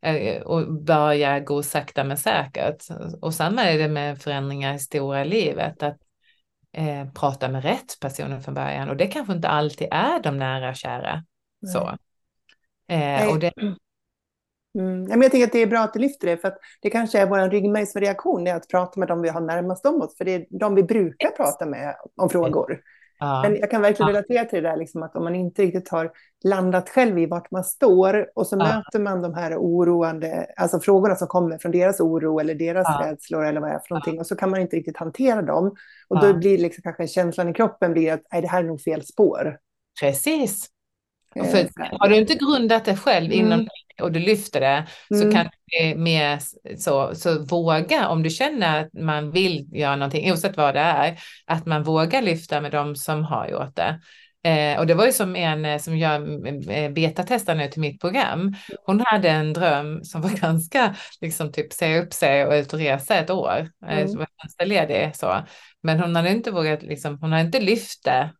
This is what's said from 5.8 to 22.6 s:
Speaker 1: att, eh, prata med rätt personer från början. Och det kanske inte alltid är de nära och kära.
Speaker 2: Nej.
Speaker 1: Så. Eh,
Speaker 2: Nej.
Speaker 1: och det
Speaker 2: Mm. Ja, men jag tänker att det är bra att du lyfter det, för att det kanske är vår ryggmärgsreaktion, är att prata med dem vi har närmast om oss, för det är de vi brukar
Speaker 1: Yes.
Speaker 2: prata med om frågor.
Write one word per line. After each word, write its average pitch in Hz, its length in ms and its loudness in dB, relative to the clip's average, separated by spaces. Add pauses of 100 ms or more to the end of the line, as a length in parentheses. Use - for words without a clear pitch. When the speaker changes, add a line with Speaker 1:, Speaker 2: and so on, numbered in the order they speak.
Speaker 1:
att, 147 140 -4 (800)
eh, 143 380 -6
prata 135 340 -2
med 131 140 -4
rätt - 380 -4
personer 135 400 -8
från 135 140 -10
början. 139 340 -6
Och 139 80 -6
det 170 100 2
kanske 202 260 -6
inte 170 160 -2
alltid 151 420 0
är 285 320 0
de 139 160 -2
nära 131 300 -4
och 131 80 -10
kära. 127 480 -8 (360)
Speaker 2:
Nej. 190 120 -10
Speaker 1:
Så. - 80 -2 (1080)
Eh, 170 100 -2
Speaker 2:
Nej. 143 300 2
Speaker 1:
och 156 100 2
det 165 140 0 (1300)
Speaker 2:
Mm. 185 240 -4
Ja, 185 60 -8
men 233 140 4
jag 262 80 8
tänker 247 160 4
att 226 60 -2
det 240 100 2
är 220 40 4
bra 226 140 2
att 214 120 0
du 226 80 -4
lyfter 277 260 -2
det, 170 100 0
för 185 120 -4
att 190 100 -8 (240)
det 202 80 0
kanske 226 300 0
är 190 60 6
vår 190 240 2
ryggmärgsreaktion, 202 960 0
är 175 80 0
att 170 140 -10
prata 180 320 0
med 180 80 -2
dem 170 140 -2
vi 165 60 0
har 165 120 -4
närmast 175 460 -2
om 294 160 2
oss, - 140 -8
för 185 80 -6
det 185 100 0
är 175 120 -6 (120)
de 202 160 0
vi 196 80 6
brukar 208 460 2
Speaker 1:
Yes. - 80 -4
Speaker 2:
prata 165 300 -2
med 139 280 -6 (220)
om 185 140 2
frågor. 156 500 0 (380)